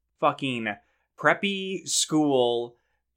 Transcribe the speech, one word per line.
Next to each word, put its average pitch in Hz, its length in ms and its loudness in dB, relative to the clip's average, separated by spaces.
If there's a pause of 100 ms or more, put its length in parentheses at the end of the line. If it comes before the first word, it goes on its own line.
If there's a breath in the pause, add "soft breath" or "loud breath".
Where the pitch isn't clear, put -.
(200)
fucking 127 560 -2 (420)
preppy 190 720 -2
school 123 880 2 (420)